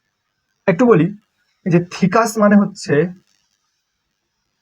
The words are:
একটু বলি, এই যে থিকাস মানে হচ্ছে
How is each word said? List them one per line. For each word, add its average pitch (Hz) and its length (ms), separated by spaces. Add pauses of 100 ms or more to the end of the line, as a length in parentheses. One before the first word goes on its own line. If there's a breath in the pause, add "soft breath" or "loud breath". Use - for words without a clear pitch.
(680)
একটু 202 180
বলি, 202 300 (500)
এই 190 60
যে 170 140
থিকাস 226 520
মানে 208 180
হচ্ছে 175 520 (1500)